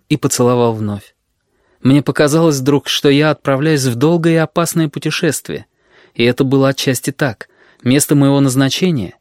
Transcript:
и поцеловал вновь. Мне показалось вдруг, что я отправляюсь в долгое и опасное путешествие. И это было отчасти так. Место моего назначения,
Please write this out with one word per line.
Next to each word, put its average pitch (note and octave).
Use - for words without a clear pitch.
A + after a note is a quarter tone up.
и D3+
поцеловал B2
вновь. G#2
Мне C#3
показалось D3+
вдруг, C#3
что -
я D3
отправляюсь C#3+
в B2
долгое E3
и -
опасное D#3+
путешествие. -
И A#2
это B2
было C3+
отчасти C3+
так. -
Место C#3
моего C#3
назначения, C3+